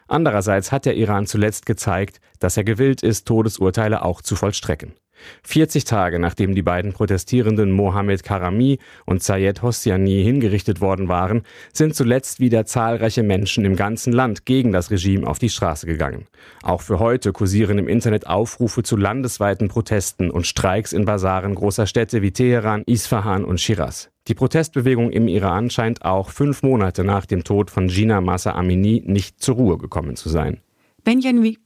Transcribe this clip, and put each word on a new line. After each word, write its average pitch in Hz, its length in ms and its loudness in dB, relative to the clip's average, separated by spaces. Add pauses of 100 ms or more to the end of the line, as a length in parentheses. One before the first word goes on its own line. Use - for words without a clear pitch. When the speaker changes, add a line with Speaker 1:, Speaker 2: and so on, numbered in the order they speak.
Speaker 1:
Andererseits 104 640 0
hat 135 120 -4
der 131 120 0
Iran 101 300 0
zuletzt 107 380 -2
gezeigt, 98 560 -4 (200)
dass - 160 0
er 104 80 0
gewillt 123 400 0
ist, 110 220 0
Todesurteile 107 800 0
auch 90 160 -2
zu - 140 -4
vollstrecken. - 600 -4 (500)
Vierzig 156 400 0
Tage 90 340 0
nachdem 92 380 0
die 98 60 0
beiden 90 300 -2
Protestierenden 107 800 0
Mohamed 98 540 0
Karami 104 560 0 (260)
und 92 160 0
Zayed 98 400 0
Hosseini 98 600 2
hingerichtet 107 560 0
worden 95 280 0
waren, 92 340 0 (300)
sind 156 220 0
zuletzt 127 460 0
wieder 113 260 2
zahlreiche 113 560 0
Menschen 101 420 0
im 95 120 2
ganzen 107 360 -2
Land 117 320 0
gegen 127 280 2
das 90 180 0
Regime 98 360 0
auf - 120 -4
die 117 120 0
Straße 80 360 -4
gegangen. 80 400 -4 (360)
Auch 90 200 -2
für 98 160 -2
heute 117 340 2
kursieren 101 460 2
im 87 80 0
Internet 107 400 0
Aufrufe 113 560 -2
zu - 140 0
landesweiten 101 720 0
Protesten 98 640 -2
und 87 160 -2
Streiks 101 440 -2
in 98 120 0
Basaren 95 500 0
großer 101 320 0
Städte 113 340 0
wie 98 120 0
Teheran, 110 520 2
Isfahan 104 600 0
und 87 160 -2
Schiraz. - 500 -4 (160)
Die 120 80 -2
Protestbewegung 127 760 0
im 113 180 2
Iran 95 420 0
scheint 113 340 -2
auch 95 260 0
fünf 143 320 -2
Monate 104 420 2
nach 98 200 0
dem 90 200 -2
Tod 101 260 0
von 92 180 0
Jina 101 320 2
Mahsa 92 320 -2
Amini 92 540 2
nicht 98 340 -2
zur 131 140 0
Ruhe 107 240 2
gekommen 76 380 -6
zu - 120 -10
sein. 78 320 -2 (440)
Speaker 2:
Benjamin, 240 600 2